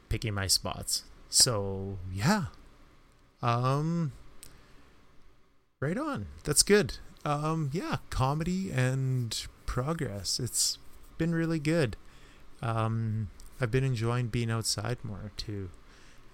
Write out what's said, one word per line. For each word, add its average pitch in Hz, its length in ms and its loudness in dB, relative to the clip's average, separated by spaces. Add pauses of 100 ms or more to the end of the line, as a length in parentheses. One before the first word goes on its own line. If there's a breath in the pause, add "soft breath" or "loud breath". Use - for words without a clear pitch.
(100)
picking 107 240 -2
my 98 120 0
spots. - 580 0 (280)
So, 98 640 2 (160)
yeah. 143 340 2 (920)
Um, 139 720 2 (1700 loud breath)
right 156 160 -2
on. 269 300 -4 (180)
That's 147 180 4
good. 196 360 6 (260)
Um, 151 480 0
yeah, 226 260 -2 (120)
comedy 170 600 0
and 127 760 0 (180)
progress. 123 760 -2
It's - 380 0 (400)
been 165 160 2
really 165 260 2
good. 147 360 4 (640 loud breath)
Um, 113 640 0 (320)
I've 123 100 2
been 131 140 4
enjoying 120 420 2
being 117 240 0
outside 113 540 0
more, 101 320 -8
too. 101 340 -6 (640 loud breath)